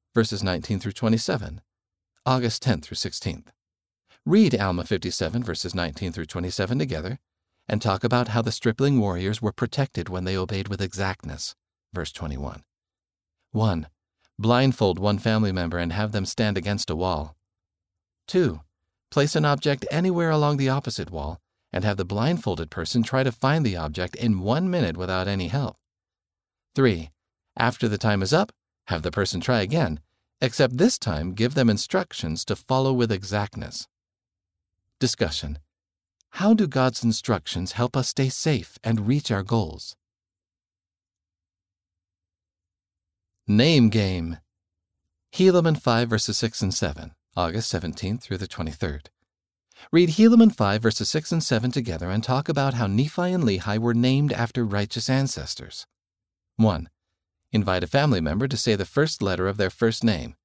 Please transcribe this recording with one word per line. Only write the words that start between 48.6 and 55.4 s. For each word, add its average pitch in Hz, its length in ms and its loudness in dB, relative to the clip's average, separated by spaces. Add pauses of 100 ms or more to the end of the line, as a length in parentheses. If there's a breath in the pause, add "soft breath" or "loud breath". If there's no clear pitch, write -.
Read 170 200 6
Helaman 226 440 8
five, 104 260 2
verses - 280 0
six - 220 -4
and 165 120 0
seven 120 260 0
together 90 400 -4
and 107 140 0
talk 131 240 0
about 139 280 0
how 117 120 0
Nephi 151 460 0
and 180 100 0
Lehi 104 340 0
were 117 160 2
named 131 380 2
after 117 340 -2
righteous 104 440 -2
ancestors. - 760 -4 (680)